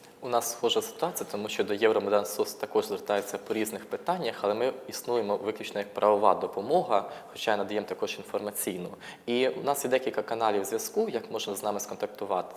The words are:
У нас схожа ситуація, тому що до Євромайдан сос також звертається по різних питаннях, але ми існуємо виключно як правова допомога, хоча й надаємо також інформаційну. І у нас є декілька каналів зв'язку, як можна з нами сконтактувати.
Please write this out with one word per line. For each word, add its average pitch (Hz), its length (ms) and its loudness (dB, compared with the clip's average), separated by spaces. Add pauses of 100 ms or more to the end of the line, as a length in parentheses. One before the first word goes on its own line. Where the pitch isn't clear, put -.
(200)
У 127 80 -8
нас 120 240 2
схожа 110 300 2
ситуація, - 500 -4
тому 107 160 -4
що - 160 -2
до 101 100 0
Євромайдан 104 520 4
сос - 280 -2
також - 320 0
звертається 101 520 -2
по - 160 -6
різних 107 320 -2
питаннях, 165 540 -2
але 101 140 2
ми 123 180 2 (160)
існуємо 107 480 0
виключно 107 440 -4
як 101 140 -8
правова 104 400 8
допомога, 101 760 2 (220)
хоча - 220 2
й - 20 4
надаємо 101 300 -2
також - 300 -4
інформаційну. 98 720 -4 (380)
І 123 220 2
у - 140 -2
нас 143 220 0
є 127 60 -2
декілька 123 320 2
каналів 110 420 2
зв'язку, 113 440 0
як 117 220 -4
можна 107 240 -4
з 95 80 -6
нами 101 180 0
сконтактувати. - 760 -4